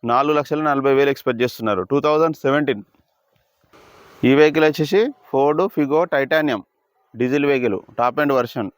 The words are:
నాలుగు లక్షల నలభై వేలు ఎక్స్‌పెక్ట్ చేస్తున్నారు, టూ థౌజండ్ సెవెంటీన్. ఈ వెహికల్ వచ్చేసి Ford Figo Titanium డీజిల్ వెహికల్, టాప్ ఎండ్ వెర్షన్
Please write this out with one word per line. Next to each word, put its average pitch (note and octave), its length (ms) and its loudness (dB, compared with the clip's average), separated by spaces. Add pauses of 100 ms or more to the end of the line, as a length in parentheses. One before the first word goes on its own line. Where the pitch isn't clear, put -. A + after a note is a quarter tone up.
(100)
నాలుగు C#3 260 2
లక్షల D3 320 -2
నలభై C3+ 300 2
వేలు C#3 140 4
ఎక్స్‌పెక్ట్ B2 300 -4
చేస్తున్నారు, G#2+ 480 -2
టూ C3+ 140 0
థౌజండ్ D#3 400 0
సెవెంటీన్. C3+ 400 -2 (1400)
ఈ - 100 6
వెహికల్ D#3 300 4
వచ్చేసి D#3 320 0 (300)
Ford C#3+ 280 0 (160)
Figo D3 260 0 (120)
Titanium C#3 500 -2 (520)
డీజిల్ B2+ 360 -2
వెహికల్, B2 260 0 (220)
టాప్ B2 240 -2
ఎండ్ C#3+ 160 0
వెర్షన్ A#2 400 -4